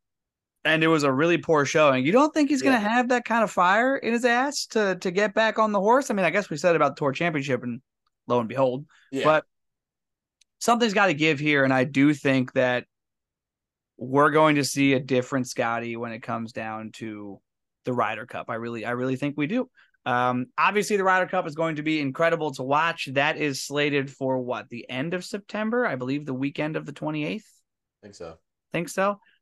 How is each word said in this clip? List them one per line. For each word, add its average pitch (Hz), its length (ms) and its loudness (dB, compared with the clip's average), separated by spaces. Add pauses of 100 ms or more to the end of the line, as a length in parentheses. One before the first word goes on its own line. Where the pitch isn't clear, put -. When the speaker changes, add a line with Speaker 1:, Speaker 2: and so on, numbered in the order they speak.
(640)
Speaker 1:
And 160 220 2
it 160 40 6
was 160 160 4
a 139 80 4
really 160 260 2
poor 147 260 2
showing. 135 400 4
You 160 80 2
don't 294 220 4
think 294 160 2
he's 269 100 0
gonna 262 160 2
Speaker 2:
Yeah. 208 120 0
Speaker 1:
have 240 200 2
that 247 160 0
kind 233 180 0
of 196 80 0
fire 214 460 2
in - 160 -2
his 240 140 0
ass 254 460 0
to, 202 240 2
to 185 140 -4
get 202 220 0
back 220 260 0
on 214 140 2
the 202 80 0
horse? 247 300 2
I 220 40 0
mean, 190 120 0
I 156 40 2
guess 190 200 -2
we 156 80 -6
said 170 180 4
about 147 200 2
the - 40 -8
Tour 139 120 0
Championship, 143 500 -2
and 120 180 -8 (460)
lo 120 140 2
and 113 80 -4
behold. 131 360 -2 (260)
Speaker 2:
Yeah. 135 140 -4
Speaker 1:
But 151 200 4 (1120)
something's 233 360 2
gotta 196 200 4
give 151 240 2
here, 147 260 2
and 131 80 4
I 131 120 4
do 139 280 4
think 135 400 0
that 123 320 0 (1120)
we're 139 340 2
going 156 260 4
to 143 80 2
see 139 300 2
a 127 60 0
different 127 480 -2
Scotty 117 480 -4
when 117 160 -8
it 113 100 -12
comes 113 300 -8
down 110 420 -10
to 104 460 -12 (440)
the 127 80 -4
Ryder 110 340 -2
Cup. - 220 -10
I 120 60 -6
really, 117 300 -8
I 117 80 -4
really 127 240 -2
think 143 200 -4
we 147 100 -2
do. 247 220 -4 (380)
Um, 123 400 0 (100)
obviously, 196 400 0
the 190 80 0
Ryder 185 220 2
Cup 180 200 -2
is 147 80 -10
going 160 220 -2
to 151 60 -8
be 156 180 -2
incredible 151 520 0
to 131 100 -10
watch. 151 500 -2
That 143 240 2
is 147 260 -4
slated 143 480 -2
for 131 280 -4
what? 120 320 -6
The 120 180 -14
end 135 260 -6
of 180 100 -8
September? 220 600 -4
I 147 100 -4
believe 135 280 -4
the 139 100 -6
weekend 151 420 -4
of 151 100 -8
the 143 60 -12
twenty-eighth. 156 540 -6 (560)
Speaker 2:
Think 101 120 -20
so. - 240 -14 (340)
Speaker 1:
Think 170 160 -6
so. 202 320 -2 (220)